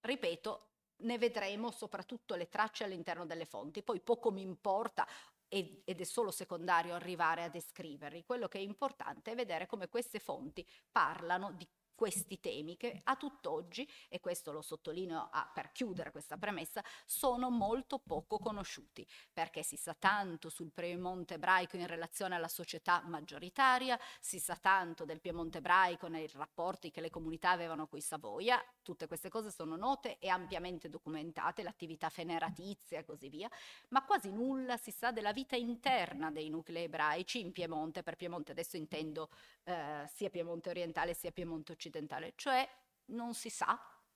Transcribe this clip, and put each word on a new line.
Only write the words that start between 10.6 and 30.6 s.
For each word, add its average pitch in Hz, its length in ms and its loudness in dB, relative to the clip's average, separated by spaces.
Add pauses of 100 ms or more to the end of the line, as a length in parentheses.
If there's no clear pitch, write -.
parlano 180 640 2
di 180 140 -12 (280)
questi 190 460 -2
temi 151 360 -4
che 226 280 -6
a 262 120 4
tutt'oggi, 180 720 -6 (200)
e - 120 -8
questo 175 320 -4
lo 151 100 -6
sottolineo 165 680 -4
a-, - 220 -2
per - 200 -6
chiudere 180 380 -4
questa - 260 -10
premessa, 190 460 -2 (240)
sono 254 440 2
molto 226 480 2
poco - 400 -2
conosciuti, - 680 -6 (260)
perché 160 300 -2
si 151 140 -2
sa 160 180 -6
tanto 190 540 4
sul 160 240 -8
Piemonte 180 600 -4
ebraico 180 420 4
in 175 100 -2
relazione 170 480 -2
alla 165 140 0
società 175 580 2
maggioritaria, 233 920 2 (220)
si - 180 -4
sa 165 180 -2
tanto 180 480 4
del 156 160 -6
Piemonte 170 380 -4
ebraico 180 500 6
nei 160 240 -4
rapporti 170 580 -4
che - 100 -8
le 165 100 -4
comunità 160 400 2
avevano 165 360 2
coi - 140 -10
Savoia. 160 640 2 (200)
Tutte 165 240 -6
queste 170 240 -6
cose 220 200 -2
sono 160 260 -6
note 254 420 0
e 196 100 -4
ampiamente 175 640 0